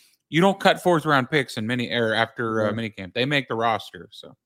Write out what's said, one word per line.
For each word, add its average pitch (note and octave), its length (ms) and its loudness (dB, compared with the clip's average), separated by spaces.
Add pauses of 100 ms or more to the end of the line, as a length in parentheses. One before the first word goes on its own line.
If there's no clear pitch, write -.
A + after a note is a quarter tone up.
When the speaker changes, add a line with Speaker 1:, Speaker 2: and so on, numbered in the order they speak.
(280)
Speaker 1:
you D3+ 120 2
don't G3 200 2
cut E3+ 220 2
fourth E3+ 240 2
round C3+ 240 2
picks D3 260 -2
in G#2+ 100 -4
mini, A#2+ 260 -4
or A2+ 220 0
after, A2 480 0
uh, G#2 80 0
Speaker 2:
Yeah. - 20 -4
Speaker 1:
minicamp. G#2 420 -8
They A#2+ 100 0
make C#3 240 -2
the B2 60 -6
roster, A2 580 -4
so. - 340 -20